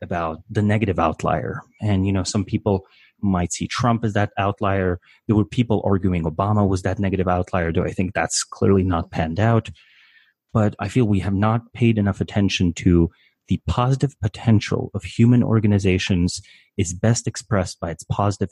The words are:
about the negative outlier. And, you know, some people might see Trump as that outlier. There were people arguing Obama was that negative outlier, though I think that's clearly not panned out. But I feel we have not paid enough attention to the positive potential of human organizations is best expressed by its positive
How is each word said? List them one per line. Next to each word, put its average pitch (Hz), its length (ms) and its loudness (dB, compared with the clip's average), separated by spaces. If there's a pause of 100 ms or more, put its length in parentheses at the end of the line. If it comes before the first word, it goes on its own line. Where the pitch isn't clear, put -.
about 85 480 -6
the 110 120 -2
negative 104 360 0
outlier. 80 640 -2 (180)
And, 98 240 0
you 98 80 0
know, 95 120 -2
some 101 200 -2
people 98 400 0 (360)
might 90 320 0
see - 160 -6
Trump 117 360 0
as 104 100 -2
that 104 220 0
outlier. 98 640 -2 (260)
There 107 100 2
were 104 80 4
people 120 420 0
arguing 90 380 0
Obama 98 440 0
was 92 140 0
that 92 160 -2
negative 92 300 -2
outlier, 90 440 -2
though 85 120 0
I 85 80 -6
think 95 200 -4
that's - 300 -4
clearly 98 400 2
not 90 300 -2
panned 82 260 -4
out. 113 320 2 (840)
But 104 280 2
I 98 80 -4
feel 127 160 2
we 101 160 2
have 95 120 -4
not 107 400 0
paid 117 240 2
enough 101 240 0
attention 92 540 0
to 85 360 4 (360)
the - 220 -2
positive 131 520 0
potential - 760 0
of 101 100 -10
human 120 400 4
organizations 98 960 0 (340)
is 92 160 -2
best 113 360 0
expressed - 500 -4
by 87 120 -6
its - 140 -12
positive 101 480 -2